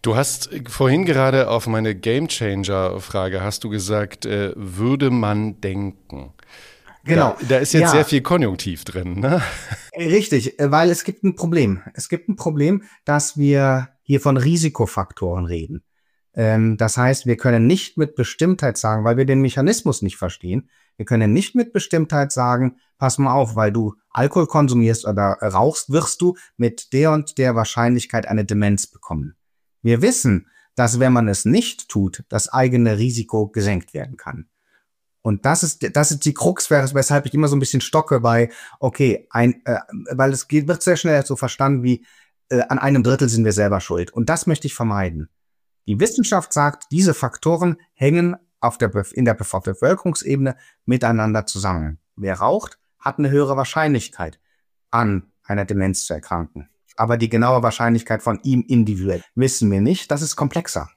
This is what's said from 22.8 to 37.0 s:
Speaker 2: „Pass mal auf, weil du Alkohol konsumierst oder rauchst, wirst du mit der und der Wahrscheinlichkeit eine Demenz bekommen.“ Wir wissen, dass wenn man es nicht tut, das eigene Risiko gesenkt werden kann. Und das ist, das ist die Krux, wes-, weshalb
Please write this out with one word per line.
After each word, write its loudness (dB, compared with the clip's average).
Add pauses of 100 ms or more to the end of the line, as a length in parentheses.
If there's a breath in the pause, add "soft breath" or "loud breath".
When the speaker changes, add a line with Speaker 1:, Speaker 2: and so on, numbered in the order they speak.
Speaker 2:
„Pass 0
mal 2
auf, 0
weil 2
du -2 (140)
Alkohol 2
konsumierst 2
oder 0
rauchst, 0
wirst -2
du 2 (200 loud breath)
mit -2
der 4
und -2
der 2
Wahrscheinlichkeit 0
eine 0
Demenz 0
bekommen.“ -10 (480)
Wir 2
wissen, 0 (300 soft breath)
dass 0
wenn 4
man 4
es -2
nicht 0
tut, -2
das -4
eigene 2
Risiko -2
gesenkt -2
werden -10
kann. -14 (760)
Und -2
das 0
ist, -4
das 2
ist -4
die 2
Krux, -2
wes-, 2
weshalb 2